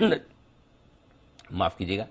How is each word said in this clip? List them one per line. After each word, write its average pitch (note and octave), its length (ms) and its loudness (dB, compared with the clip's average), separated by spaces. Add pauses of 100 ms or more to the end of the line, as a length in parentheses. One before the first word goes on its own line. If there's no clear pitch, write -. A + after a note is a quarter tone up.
<coughs> F3+ 140 2 (1300)
माफ F#2 260 -2
कीजिएगा, G2 320 -4